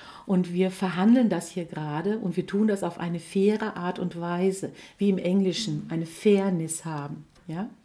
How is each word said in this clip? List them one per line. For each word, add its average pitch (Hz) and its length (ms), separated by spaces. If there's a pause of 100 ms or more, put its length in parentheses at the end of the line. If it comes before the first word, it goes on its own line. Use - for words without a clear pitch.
(240)
und 180 280
wir 185 180
verhandeln 202 600
das 175 200
hier 175 140
gerade 160 560
und 185 160
wir 180 100
tun 208 220
das 196 160
auf 170 160
eine 170 180
faire 208 580
Art 180 220
und 170 220
Weise, 175 500 (260)
wie 202 140
im 190 80
Englischen, 185 680
eine 165 180
Fairness 190 800
haben, 151 400 (240)
ja. 180 200 (160)